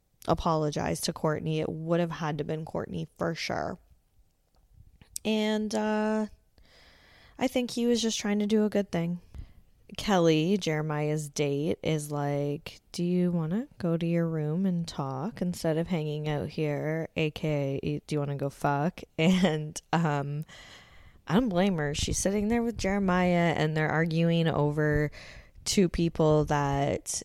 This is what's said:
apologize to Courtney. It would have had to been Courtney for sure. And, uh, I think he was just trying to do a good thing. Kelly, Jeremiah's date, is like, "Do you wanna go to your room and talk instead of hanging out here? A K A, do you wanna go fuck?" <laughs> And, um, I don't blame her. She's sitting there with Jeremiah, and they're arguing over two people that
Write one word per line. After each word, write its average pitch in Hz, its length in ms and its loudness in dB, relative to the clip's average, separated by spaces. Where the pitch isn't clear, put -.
apologize 160 760 0
to 170 100 -2
Courtney. 156 480 -2
It - 80 -2
would 165 320 -2
have 170 100 0
had 151 280 -4
to 151 60 -6
been 160 200 -6
Courtney 165 520 -6
for 165 180 -2
sure. - 440 -6
And, 214 500 -2
uh, 214 520 0
I 247 80 0
think 247 240 -2
he 233 160 -2
was 233 160 2
just 226 160 0
trying 208 220 0
to 208 60 0
do 214 180 4
a 214 40 2
good 202 220 0
thing. 175 300 -2
Kelly, 170 640 4
Jeremiah's 151 680 -2
date, 143 540 0
is 151 280 -2
like, 143 680 -4
"Do 175 100 -4
you 180 280 2
wanna 175 380 -2
go 170 180 0
to 165 100 -2
your 170 220 2
room 160 380 -2
and 170 200 0
talk 139 540 -6
instead 170 380 0
of 165 80 -2
hanging 151 420 -2
out 147 220 -2
here? 151 640 -4
A 156 140 0
K 143 520 -2
A, 147 240 -4
do - 80 -4
you 147 40 0
wanna 143 180 -2
go 139 140 -4
fuck?" 143 580 -2
<laughs> - 100 -8
And, 160 600 2
um, 147 520 0
I 151 80 2
don't 247 140 4
blame 185 300 2
her. 147 160 -2
She's - 240 -2
sitting 208 300 0
there 233 140 2
with 233 140 -4
Jeremiah, 180 800 2
and 156 200 0
they're 156 140 2
arguing 165 580 2
over 147 640 2
two 190 240 4
people 156 580 4
that 143 800 0